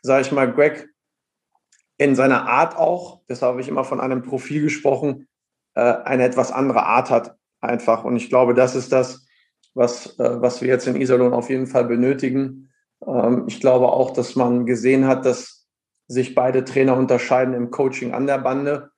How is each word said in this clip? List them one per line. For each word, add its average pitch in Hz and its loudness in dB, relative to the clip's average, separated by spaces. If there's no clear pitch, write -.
sag 135 2
ich 131 -4
mal, 131 0
Greg 147 0
in 143 2
seiner 127 2
Art 147 2
auch, 175 -2
deshalb 127 -2
habe 127 -6
ich 127 -10
immer 139 -4
von 131 -6
einem 131 -4
Profil 147 -6
gesprochen, 143 -2
äh, - 0
eine 123 2
etwas 123 0
andere 127 0
Art 123 0
hat - 0
einfach. 117 -2
Und 123 -2
ich 113 -6
glaube, 127 4
das 127 4
ist 123 -4
das, 127 -2
was, - -2
äh, 120 -4
was 123 -2
wir 127 -2
jetzt 127 0
in 127 -2
Iserlohn 123 2
auf 123 -2
jeden 131 -2
Fall 127 0
benötigen. 135 -2
Ähm, 123 0
ich - -10
glaube 127 4
auch, 131 0
dass - -4
man 123 2
gesehen 127 2
hat, 131 2
dass - -4
sich 127 -4
beide 127 2
Trainer 131 2
unterscheiden 127 2
im 120 -4
Coaching 131 -4
an 131 -2
der 139 0
Bande. 139 -4